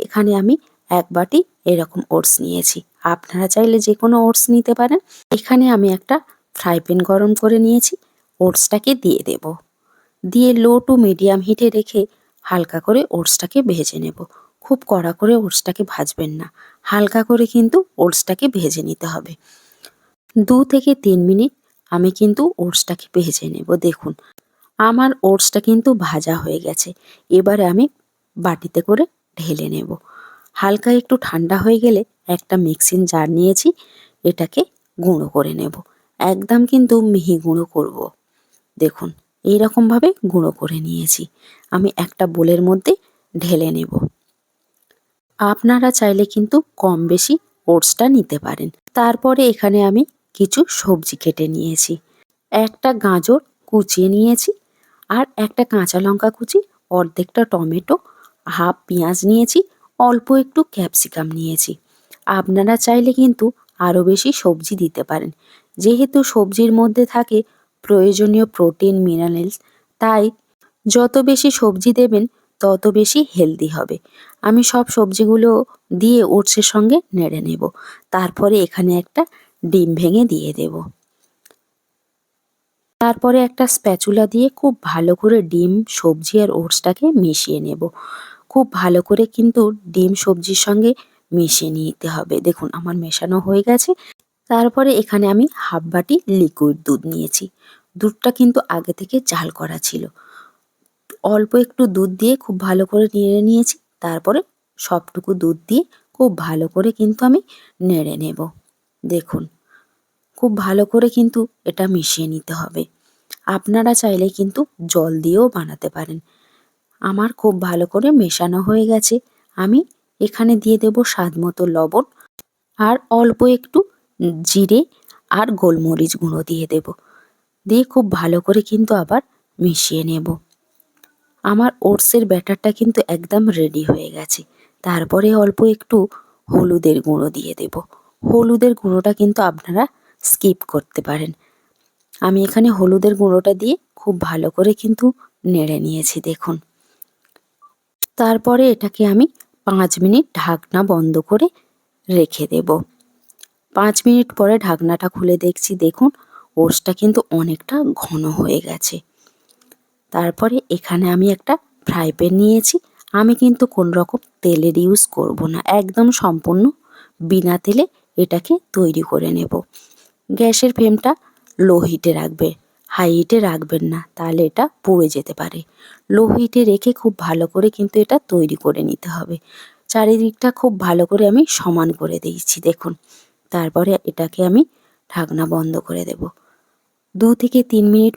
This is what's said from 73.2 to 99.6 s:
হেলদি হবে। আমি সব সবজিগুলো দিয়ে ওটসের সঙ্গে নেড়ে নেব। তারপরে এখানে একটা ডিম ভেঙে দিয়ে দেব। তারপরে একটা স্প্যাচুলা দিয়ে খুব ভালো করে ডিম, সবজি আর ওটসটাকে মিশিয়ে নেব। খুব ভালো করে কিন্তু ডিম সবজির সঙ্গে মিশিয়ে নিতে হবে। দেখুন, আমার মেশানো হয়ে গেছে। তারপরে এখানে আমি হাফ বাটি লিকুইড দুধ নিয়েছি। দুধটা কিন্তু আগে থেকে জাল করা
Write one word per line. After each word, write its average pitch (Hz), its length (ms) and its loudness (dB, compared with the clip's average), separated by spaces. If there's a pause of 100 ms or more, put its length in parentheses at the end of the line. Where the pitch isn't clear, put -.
হেলদি 165 360 0
হবে। 156 280 -6 (460)
আমি 220 220 4
সব 240 240 0
সবজিগুলো 220 640 2 (500)
দিয়ে 233 240 4
ওটসের 202 480 0
সঙ্গে 220 260 4 (160)
নেড়ে 160 260 -2
নেব। 165 220 -6 (480)
তারপরে 185 520 0
এখানে 180 360 0
একটা 180 240 -4 (400)
ডিম 170 320 2
ভেঙে 175 300 2
দিয়ে 156 280 -4
দেব। 156 220 -8 (2250)
তারপরে 240 400 2
একটা 247 260 0
স্প্যাচুলা 208 600 0
দিয়ে 226 240 0
খুব 277 220 0 (100)
ভালো 165 320 0
করে 220 280 2
ডিম, 175 300 0 (180)
সবজি 160 500 -2
আর 208 100 0
ওটসটাকে 180 640 -2
মিশিয়ে 156 480 0
নেব। 151 220 -8 (680)
খুব 262 240 2
ভালো 180 300 0
করে 208 240 2
কিন্তু 233 360 2 (300)
ডিম 185 220 2
সবজির 185 500 -2
সঙ্গে 214 260 2 (420)
মিশিয়ে 160 380 0
নিতে 160 380 -6
হবে। 160 320 -6
দেখুন, 170 320 -2
আমার 175 240 -8
মেশানো 175 440 -4
হয়ে 196 260 0
গেছে। 240 260 2 (580)
তারপরে 240 440 2
এখানে 208 340 0
আমি 208 160 4 (120)
হাফ 165 340 -8
বাটি 175 260 -2 (140)
লিকুইড 156 540 0
দুধ 139 220 -2
নিয়েছি। 160 380 -6 (520)
দুধটা 214 340 -2
কিন্তু 247 280 2 (100)
আগে 170 240 -6
থেকে 196 240 -6 (100)
জাল 165 240 -6
করা 160 280 -12